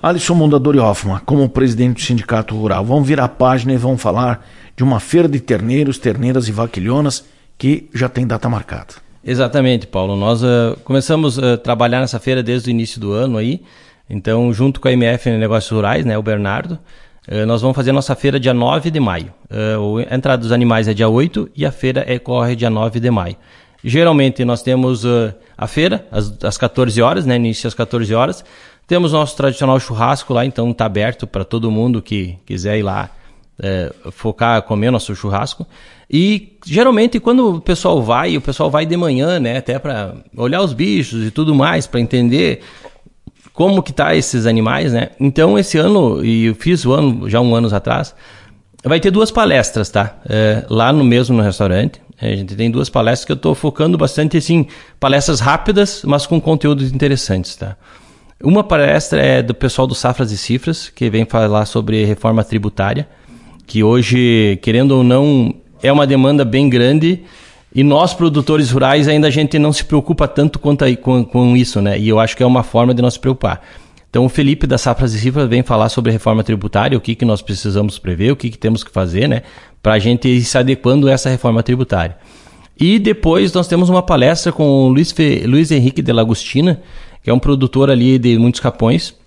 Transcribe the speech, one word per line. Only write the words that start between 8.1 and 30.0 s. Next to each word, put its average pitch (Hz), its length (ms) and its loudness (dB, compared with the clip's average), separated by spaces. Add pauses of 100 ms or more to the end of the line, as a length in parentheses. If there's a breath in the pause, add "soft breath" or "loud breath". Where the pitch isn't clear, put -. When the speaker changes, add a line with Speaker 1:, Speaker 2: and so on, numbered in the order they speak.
Speaker 1:
data 113 200 -4
marcada. - 460 -8 (320)
Speaker 2:
Exatamente, 127 600 0
Paulo. 95 280 -4
Nós, 110 280 0
eh, 120 400 2
começamos 135 560 0
a 123 180 2
trabalhar 120 440 -2
nessa 120 180 -4
feira 127 240 -2
desde 120 260 -4
o - 20 -2
início 113 300 -4
do 101 120 -4
ano 120 220 -2
aí. 120 280 -4 (440 soft breath)
Então, 113 460 0
junto 131 260 0
com - 80 -2
a 131 40 2
M 123 140 2
F 120 260 -2
Negócios 110 400 -2
Rurais, 113 340 0
né, 113 100 -2
o 107 60 -2
Bernardo, 107 560 -4 (500 soft breath)
eh, 107 160 -4
nós 113 200 0
vamos 131 120 0
fazer 127 140 0
a 135 40 2
nossa 135 220 -2
feira 139 240 -2
dia 127 140 0
nove 139 380 0
de 156 80 -4
maio. 92 340 -4 (160)
Eh, 107 260 -4
o, 107 220 -4 (100)
a 123 80 -6
entrada 131 240 0
dos 117 120 -4
animais 117 360 2
é 110 60 0
dia 110 160 2
oito 151 480 0
e 147 80 -4
a 139 60 -2
feira 131 340 -4
é, 123 140 -4
corre 123 360 -2
dia 117 140 -2
nove 110 300 -2
de 120 100 0
maio. 92 280 -2 (460 soft breath)
Geralmente, 139 600 2
nós 120 160 -2
temos, 127 420 0
eh, 117 300 0 (240 soft breath)
a 107 80 -6
feira 180 460 -2
às, 104 200 -4 (120)
às 101 160 -4
quatorze 117 420 0
horas, 156 240 2
né, 123 120 0
início 117 300 -2
às 110 60 -6
quatorze 113 400 -4
horas. 135 320 -2 (420 loud breath)
Temos 170 260 0
nosso 151 220 -2
tradicional 135 440 0
churrasco 123 520 -4